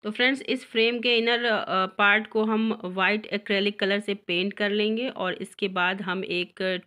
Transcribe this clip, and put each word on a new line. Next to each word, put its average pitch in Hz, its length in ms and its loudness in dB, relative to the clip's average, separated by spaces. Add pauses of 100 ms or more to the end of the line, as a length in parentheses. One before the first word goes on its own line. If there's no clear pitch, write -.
तो 214 80 -6
फ्रेंड्स, 254 320 0
इस - 240 -4
फ्रेम 233 320 2
के 240 180 2
इनर, 233 280 2
अ, 190 420 2
पार्ट 208 400 4
को 220 180 0
हम 220 400 0
वाइट 190 420 0
एक्रेलिक 208 520 -2
कलर 202 220 2
से 202 140 -4
पेंट 185 380 -2
कर 202 180 -2
लेंगे 220 380 0
और 185 260 -4
इसके - 340 -6
बाद 185 340 -2
हम 185 220 -2
एक 180 640 -4